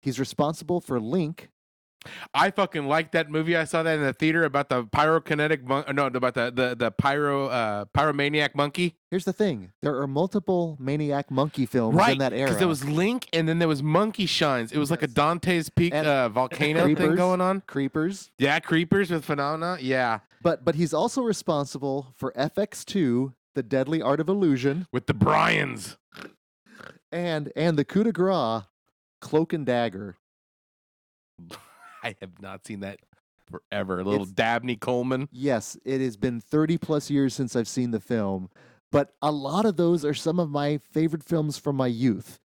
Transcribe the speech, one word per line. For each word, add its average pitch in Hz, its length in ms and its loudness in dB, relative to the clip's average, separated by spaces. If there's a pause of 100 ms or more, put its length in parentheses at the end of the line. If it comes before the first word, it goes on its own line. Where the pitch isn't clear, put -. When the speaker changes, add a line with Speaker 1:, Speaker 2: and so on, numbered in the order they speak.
Speaker 1:
He's 127 180 -4
responsible 160 600 -2
for 127 180 -4
Link. 151 480 -4 (840)
Speaker 2:
I 160 160 4
fucking 170 380 -2
like 160 240 0
that 165 180 0
movie. 160 260 0
I 165 100 2
saw 165 180 0
that 160 120 2
in 151 80 0
the 135 80 2
theater 156 320 2
about 143 260 0
the 123 160 0
pyrokinetic 151 800 2
mon-, 135 300 -2
no, 139 140 2
about 123 260 0
the, 123 160 0
the, 123 260 -2
the 117 140 0
pyro, 139 560 0
uh, 110 400 -2 (100)
pyromaniac 143 600 0
monkey. 147 400 0 (160)
Speaker 1:
Here's 180 140 -2
the 190 80 -2
thing. 113 380 -2 (120)
There 147 180 0
are 143 60 -2
multiple 170 720 0
Maniac 143 500 -2
Monkey 135 380 0
films 120 280 2
Speaker 2:
Right, 208 180 6
Speaker 1:
in 156 40 -2
that 131 140 0
Speaker 2:
'cause 110 80 -4
Speaker 1:
era. 139 160 0
Speaker 2:
there 185 120 2
was 147 180 -2
Link, 185 480 0
and 165 140 2
then 165 120 0
there 170 80 4
was 143 160 0
Monkey 185 420 2
Shines. 127 460 0
It 147 80 -2
was 143 100 0
like 160 140 0
a 151 40 -2
Speaker 1:
Yes. 123 60 -6
Speaker 2:
Dante's 165 560 2
Peak, 170 240 2
Speaker 1:
And 151 140 2
Speaker 2:
uh, 131 220 4
volcano 147 560 2
Speaker 1:
Creepers. 156 200 4
Speaker 2:
thing 151 100 4
going 180 240 2
on. 190 280 0
Speaker 1:
Creepers. 156 720 -4
Speaker 2:
Yeah, 139 200 4
Creepers 170 520 2
with 160 120 -2
Phenomena. 156 560 -2
Yeah. 127 420 0 (200)
Speaker 1:
But, 165 240 0
but 170 80 2
he's 151 220 0
also 233 260 0
responsible 139 960 -2
for 135 180 -6
F 139 220 -2
X - 260 -4
two, 131 500 0 (200)
The 135 80 -4
Deadly 131 400 -2
Art 135 180 2
of 160 80 -2
Illusion. 160 640 0
Speaker 2:
With 123 140 -4
the - 80 0
Bryans. 151 840 0 (1120)
Speaker 1:
And, 160 440 -2
and 160 220 4
the 185 80 2
coup 196 200 2
de 226 60 2
grace, 165 520 0 (580)
Cloak 160 320 0
and 151 140 -4
Dagger. 104 500 -2 (1200)
Speaker 2:
<laughs> 85 180 -18 (460)
I 113 180 -8
have 92 200 -16
not 98 240 -16
seen 104 160 -10
that 98 180 -10 (500)
forever. 95 500 -4
A 92 40 -4
little 101 200 0
Speaker 1:
It's 95 80 -10
Speaker 2:
Dabney 117 440 0
Coleman. 127 560 -2
Speaker 1:
Yes, 127 540 -2
it 135 160 -2
has 123 160 -4
been 120 240 -2
thirty 156 360 0
plus 151 320 -4
years 139 240 2
since 131 220 -4
I've 117 120 0
seen 123 240 -4
the 110 80 -2
film, 98 500 -4 (420)
but 143 300 2
a 151 100 0
lot 151 340 -2
of 196 120 0
those 170 280 2
are 147 80 0
some 165 260 -2
of 165 100 0
my 143 300 0 (120)
favorite 156 320 0
films 151 340 0
from 143 180 -2
my 131 120 2
youth 113 520 0 (140)